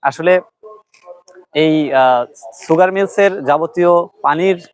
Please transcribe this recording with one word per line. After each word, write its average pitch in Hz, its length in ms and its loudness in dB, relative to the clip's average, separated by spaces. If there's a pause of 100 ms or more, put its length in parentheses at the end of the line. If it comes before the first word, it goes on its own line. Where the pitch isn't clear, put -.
আসলে 170 380 0 (1120)
এই, 156 400 0
আহ, 127 300 2 (420)
সুগার 185 260 2
মিলসের 196 520 0
যাবতীয় 170 440 0 (340)
পানির 170 520 -2